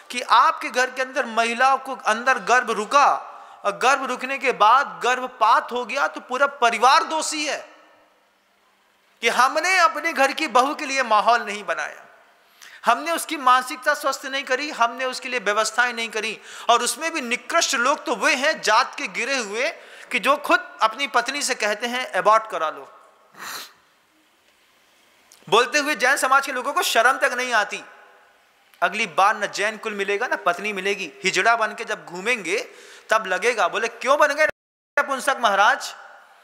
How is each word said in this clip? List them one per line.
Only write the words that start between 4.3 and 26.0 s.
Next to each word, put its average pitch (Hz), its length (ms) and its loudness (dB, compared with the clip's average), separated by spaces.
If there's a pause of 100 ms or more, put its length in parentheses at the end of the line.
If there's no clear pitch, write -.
के 254 140 0
बाद 208 520 4
गर्भपात 247 680 2
हो 247 120 -4
गया, 262 220 -2
तो 302 140 -10
पूरा 262 260 0
परिवार 247 580 4
दोषी 302 420 -4
है 202 220 -6 (1500)
कि 226 80 0
हमने 311 500 4
अपने 320 340 2
घर 269 200 2
की 302 140 -2
बहू 254 280 2
के 302 120 -8
लिए 269 160 -2
माहौल 226 400 4
नहीं 208 220 -10
बनाया, 156 380 -6 (800)
हमने 277 280 0
उसकी 320 240 -4
मानसिकता 269 580 2
स्वस्थ 277 320 -4
नहीं 269 180 -6
करी, 277 260 -2
हमने 247 340 0
उसके 254 240 -6
लिए 247 120 -4
व्यवस्थाएं 214 520 0
नहीं 226 160 -6
करी। 214 320 -6 (280)
और 233 140 4
उसमें 302 300 -4
भी 330 80 -6
निकृष्ट 247 540 -2
लोग 269 300 0
तो 208 120 -2
वे 277 180 2
हैं 277 280 -2
जात 226 320 2
के 285 120 -8
गिरे 226 300 -4
हुए 233 340 -4 (420)
कि 240 60 0
जो 190 180 2
खुद 339 460 0
अपनी 226 240 0
पत्नी 269 360 -2
से 254 120 -2
कहते 214 320 -2
हैं, 247 260 -6
"Abort 208 380 4
करा 160 200 -4
लो।" 143 220 -14 (2500)
बोलते 247 300 2
हुए 294 160 0
जैन 254 220 2